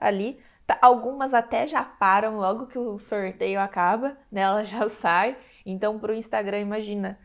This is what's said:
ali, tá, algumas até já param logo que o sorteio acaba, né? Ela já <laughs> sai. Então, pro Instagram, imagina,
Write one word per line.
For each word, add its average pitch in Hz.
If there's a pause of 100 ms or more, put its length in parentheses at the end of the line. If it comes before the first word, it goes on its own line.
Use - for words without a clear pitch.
ali, 208 (280)
tá, -
algumas 254
até 233
já 302
param 208
logo 208
que -
o 226
sorteio 196
acaba, 196 (160)
né? 196
Ela 202
já 208
<laughs> -
sai. 214 (280)
Então, 208
pro 214
Instagram, 214
imagina, 208